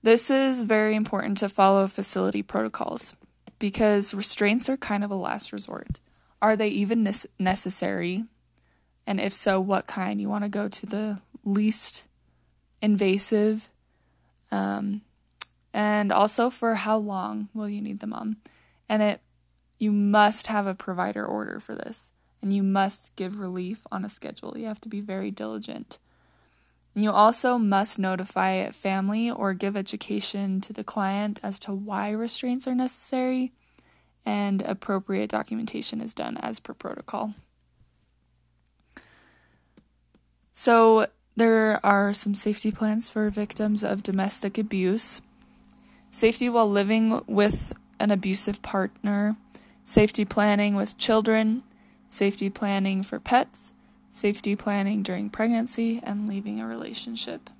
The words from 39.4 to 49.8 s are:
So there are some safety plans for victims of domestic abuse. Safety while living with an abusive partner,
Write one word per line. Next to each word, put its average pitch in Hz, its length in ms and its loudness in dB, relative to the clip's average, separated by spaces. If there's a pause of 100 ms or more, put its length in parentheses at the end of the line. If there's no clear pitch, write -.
So 226 480 8 (300)
there 220 480 4
are 202 280 4
some 202 220 2
safety 208 340 0
plans 214 380 -2
for 214 220 -2
victims 208 520 -2
of 202 220 -2
domestic 196 540 -2
abuse. 202 640 0 (880)
Safety 233 380 4
while 226 200 4
living 220 580 2
with 208 440 2 (260)
an 208 140 2
abusive 190 500 0
partner, 202 760 -2 (480)